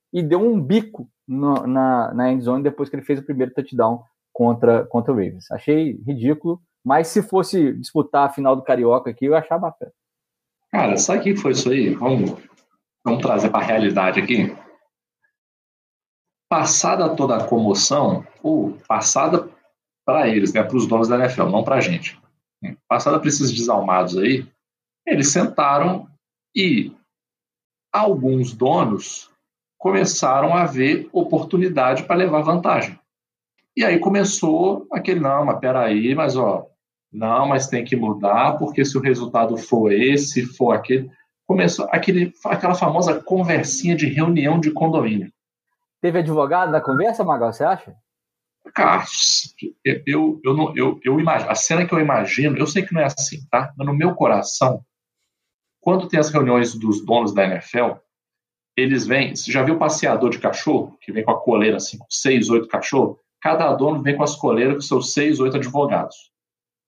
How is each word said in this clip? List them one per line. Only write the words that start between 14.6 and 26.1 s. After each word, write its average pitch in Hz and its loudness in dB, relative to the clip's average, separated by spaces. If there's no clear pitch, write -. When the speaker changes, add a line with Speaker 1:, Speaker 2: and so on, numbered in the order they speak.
Speaker 2:
Passada 170 0
toda 123 0
a - -2
comoção, 110 0
ou 143 0
passada 151 0
pra 139 2
eles, 98 0
né, 107 2
pros 117 -2
donos 113 0
da 123 0
N 127 2
F 123 -2
L, 87 0
não 107 0
pra 131 0
gente. - -4
Passada 120 0
pra 156 0
esses 135 0
desalmados 98 0
aí, 127 0
eles 147 0
sentaram 156 0